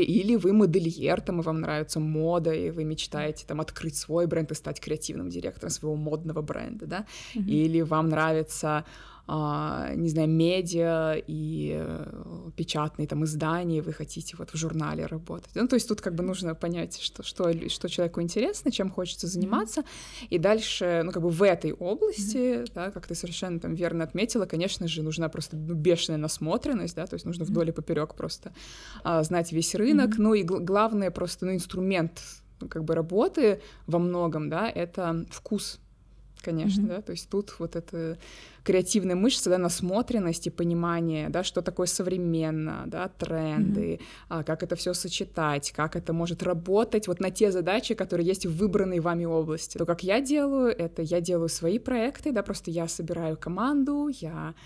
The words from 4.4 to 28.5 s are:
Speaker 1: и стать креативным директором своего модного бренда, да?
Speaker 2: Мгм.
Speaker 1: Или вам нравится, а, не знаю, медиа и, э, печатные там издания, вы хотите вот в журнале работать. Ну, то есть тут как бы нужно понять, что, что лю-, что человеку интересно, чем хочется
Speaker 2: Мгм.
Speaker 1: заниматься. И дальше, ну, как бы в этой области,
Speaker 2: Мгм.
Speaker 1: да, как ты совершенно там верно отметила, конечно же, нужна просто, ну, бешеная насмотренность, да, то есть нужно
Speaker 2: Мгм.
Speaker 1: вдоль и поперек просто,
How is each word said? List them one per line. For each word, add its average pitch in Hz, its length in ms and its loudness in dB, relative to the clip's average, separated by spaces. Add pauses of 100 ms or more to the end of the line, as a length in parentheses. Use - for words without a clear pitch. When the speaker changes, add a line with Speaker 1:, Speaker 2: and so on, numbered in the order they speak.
Speaker 1:
и - 20 -4
стать - 260 -8
креативным 156 500 -6
директором - 400 -8
своего 156 260 -4
модного 156 460 -4
бренда, - 440 -8
да? 180 200 -6 (280)
Speaker 2:
Мгм. 208 140 -2
Speaker 1:
Или 160 340 4
вам 156 260 2
нравится, 156 760 0 (460)
а, 151 640 -2
не 165 140 0
знаю, 156 200 4
медиа 165 840 2 (120)
и, 156 520 -4
э, 160 760 -10
печатные 151 500 -2
там 147 180 0
издания, 160 580 0
вы - 100 -6
хотите 156 460 -10
вот 170 160 -12
в - 20 -8
журнале 156 500 -2
работать. 170 480 -10
Ну, 247 140 2
то 262 80 4
есть 220 120 2
тут 214 120 0
как 180 140 -4
бы 170 100 -2
нужно 180 300 -2
понять, 170 460 -4
что, - 220 -8
что - 280 0
лю-, 165 180 -2
что - 200 -4
человеку 175 340 0
интересно, 262 500 0
чем 190 180 0
хочется 180 360 -6
Speaker 2:
Мгм. 180 80 -4
Speaker 1:
заниматься. 220 480 0 (480)
И 175 80 2
дальше, 180 640 2
ну, 185 80 -2
как 170 100 -2
бы 170 60 2
в 170 140 2
этой 170 300 6
области, 240 840 0
Speaker 2:
Мгм. 240 60 -4 (100)
Speaker 1:
да, 185 160 -4
как - 160 -12
ты 170 80 -6
совершенно 175 460 -4
там 165 140 -4
верно 165 300 0
отметила, 196 420 0
конечно 170 420 -2
же, 160 140 -2
нужна 156 260 -2
просто, 160 280 -6
ну, 156 180 -4
бешеная 165 440 4
насмотренность, 170 800 -2
да, 165 100 -6
то - 80 -8
есть 170 120 -8
нужно 170 180 -4
Speaker 2:
Мгм. 196 80 -2
Speaker 1:
вдоль 165 160 2
и 160 40 -2
поперек 156 420 -2
просто, - 380 -10 (520)